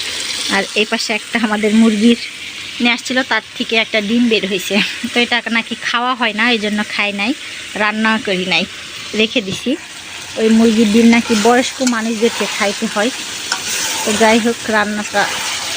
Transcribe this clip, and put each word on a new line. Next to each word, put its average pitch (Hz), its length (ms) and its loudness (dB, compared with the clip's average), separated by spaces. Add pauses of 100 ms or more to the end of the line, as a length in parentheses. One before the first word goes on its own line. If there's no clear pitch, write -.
(540)
আর 196 80 2 (120)
এই 214 160 0
পাশে 226 220 -4
একটা 214 300 -4
আমাদের 214 320 2
মুরগির 226 420 6 (640)
নিয়ে 240 140 2
আসছিল, 254 280 -2
তার 226 200 -2 (160)
থেকে 233 180 -4
একটা 220 240 0
ডিম 233 280 2
বের 214 180 2
হয়েছে। 190 300 -2 (380)
তো 240 60 2
এটা 240 160 0 (140)
নাকি 226 320 -2
খাওয়া 247 320 -2
হয় 226 180 0
না, 220 180 2
এই 233 80 2
জন্য 208 300 0
খাই 208 240 -2
নাই, 202 220 -2 (400)
রান্না 214 520 2
করি 185 200 0
নাই, 180 180 2 (500)
রেখে 214 260 0
দিছি। 202 360 -4 (600)
ওই 220 120 2
মুরগির 220 440 6
ডিম 226 140 8
নাকি 233 360 4
বয়স্ক 240 400 2
মানুষদেরকে 226 640 0 (120)
খাইতে 208 360 0
হয়। 214 160 0 (960)
তো 220 80 0
যাই 220 260 4
হোক, 233 180 0 (120)
রান্নাটা 208 580 0 (500)